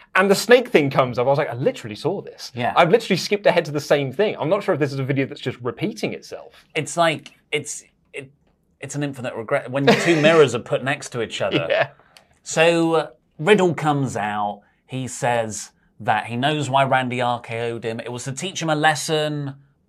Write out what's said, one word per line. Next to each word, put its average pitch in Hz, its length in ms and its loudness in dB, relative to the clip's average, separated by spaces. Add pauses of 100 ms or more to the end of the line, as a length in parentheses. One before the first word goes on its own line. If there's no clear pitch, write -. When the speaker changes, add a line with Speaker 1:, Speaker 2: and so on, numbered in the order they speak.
(140)
Speaker 1:
and 190 160 4
the 190 40 6
snake 240 340 6
thing 151 200 4
comes 131 300 0
up. 123 80 0
I 139 40 4
was 139 80 4
like, 151 120 -2
"I 117 40 -6
literally 123 420 -4
saw 165 260 -4
this." - 320 -16
Speaker 2:
Yeah. 117 200 -2
Speaker 1:
I've 165 160 6
literally 202 280 2
skipped 202 280 -4
ahead 170 200 2
to 147 60 -10
the 151 80 -4
same 143 320 0
thing. 175 280 -2
I'm 139 80 -4
not 196 160 0
sure 196 80 0
if 143 80 -2
this 143 120 0
is 139 60 -6
a 135 60 -4
video 135 220 0
that's - 160 -14
just 117 180 -8
repeating 127 540 -6
itself. - 500 -16 (100)
Speaker 2:
It's 143 220 -6
like, 165 360 0 (200)
it's, - 320 -6 (300)
it, 139 160 -16 (500)
it's 135 140 -12
an 143 80 -4
infinite 131 320 -8
regret 117 360 -4
when 139 160 -2
two 170 360 4
mirrors 151 320 6
are 117 60 -4
put 131 220 -4
next 139 280 -4
to 123 120 -6
each 101 200 -6
other. 90 240 0
Speaker 1:
<laughs> - 40 -6
Yeah. - 180 2 (540)
Speaker 2:
So, 165 520 4
uh, 160 160 0 (280)
Riddle 185 360 4
comes 139 420 0
out. 104 460 -4 (240)
He 131 220 -8
says 117 640 -2 (280)
that 107 260 0
he 117 100 -8
knows 143 340 -2
why 135 140 4
Randy 127 360 0
R 120 200 -2
K 117 300 -6
O'd 117 140 -8
him. 113 160 -6
It 120 120 -10
was 120 120 -10
to 135 80 -6
teach 175 300 -8
him 160 80 -2
a 156 60 2
lesson. 151 800 0 (320)